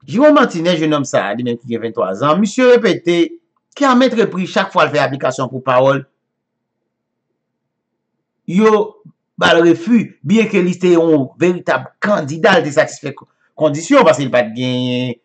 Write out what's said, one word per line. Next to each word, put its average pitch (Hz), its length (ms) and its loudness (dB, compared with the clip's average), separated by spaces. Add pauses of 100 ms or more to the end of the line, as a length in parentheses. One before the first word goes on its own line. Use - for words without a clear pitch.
(100)
Jiron 285 240 4
Martinez, 180 460 0
jenn 156 160 0
òm 143 100 -2
sa, 101 300 -2
li 123 100 -6
menm 120 140 -6
ki 123 100 -14
gen 113 140 -6
vennntwa 107 260 -4
an, 143 300 -2
msye 233 320 0
repete, 190 440 0 (600)
ki 285 100 0
a 254 80 2
maintes 240 240 2
reprises, 175 380 -4
chak 190 160 -4
fwa 156 160 2
l 139 40 -6
fè 147 120 -2
aplikasyon 131 480 -4
pou 127 120 -10
pawòl, 135 380 2 (2500)
yo 214 200 2 (720)
ba 175 140 2
l 170 140 4
refi, 208 340 2 (240)
byen 214 240 2
ke 196 140 0
li 180 160 0
te 180 160 4
yon 156 320 2 (120)
veritab 160 520 -2 (100)
kandida, 160 560 0
li 147 80 -2
te 143 80 -8
satisfè 147 400 -4
ko-, - 160 -20 (300)
kondisyon, 156 480 2
paske 139 180 0
li 117 60 -6
pa 123 160 2
t 110 80 -12
genyen 127 580 -4 (100)